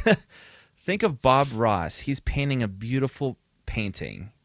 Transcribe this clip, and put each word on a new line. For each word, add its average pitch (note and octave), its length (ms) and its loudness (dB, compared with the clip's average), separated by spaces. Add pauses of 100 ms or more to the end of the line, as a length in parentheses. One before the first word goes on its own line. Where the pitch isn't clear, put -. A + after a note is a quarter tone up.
(360)
<laughs> - 400 -20
think G#2+ 260 -4
of E3 200 0
Bob C3+ 320 6
Ross. G#2 460 0
He's C#3 200 -4
painting C#3 420 0
a G#2+ 60 0
beautiful B2 720 -4 (260)
painting, F#2 680 -6 (120)